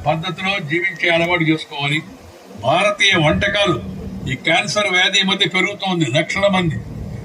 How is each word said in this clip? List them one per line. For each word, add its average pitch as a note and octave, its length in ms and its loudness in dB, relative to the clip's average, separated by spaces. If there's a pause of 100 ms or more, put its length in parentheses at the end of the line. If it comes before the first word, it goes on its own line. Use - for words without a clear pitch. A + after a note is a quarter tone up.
పద్ధతిలో F#3 520 -2
జీవించే F3 500 -2
అలవాటు E3+ 340 2
చేసుకోవాలి. D#3 580 -2 (640)
భారతీయ F#3+ 640 4
వంటకాలు, G3+ 560 2 (480)
ఈ C3 40 -4
క్యాన్సర్ G3 560 0
వ్యాధి F#3+ 280 2
ఈ G3 40 2
మధ్య F#3+ 260 0
పెరుగుతోంది. F#3 560 0
లక్షల D#3+ 420 2
మంది F3+ 280 2 (500)